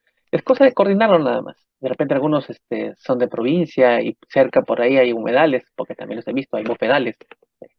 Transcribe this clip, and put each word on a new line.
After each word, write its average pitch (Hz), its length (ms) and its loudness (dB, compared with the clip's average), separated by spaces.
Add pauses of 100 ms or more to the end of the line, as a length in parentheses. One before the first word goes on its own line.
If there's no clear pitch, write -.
(320)
Es - 100 -2
cosa 262 220 2
de 269 100 6
coordinarlo 196 460 2
nada 120 220 -2
más. - 160 -14 (240)
De 131 80 -4
repente 143 260 -2
algunos, 143 340 -2
este, 110 480 -10
son 127 220 -4
de 123 80 0
provincia 123 760 2
y 117 160 -6 (100)
cerca 127 360 2
por 117 180 -2
ahí 131 160 2
hay 123 140 4
humedales, 123 540 0 (100)
porque - 180 -10
también 110 240 -12
los 117 100 -14
he 107 60 -6
visto, 135 240 -6
hay 110 60 -6
bofedales. 117 520 -2 (640)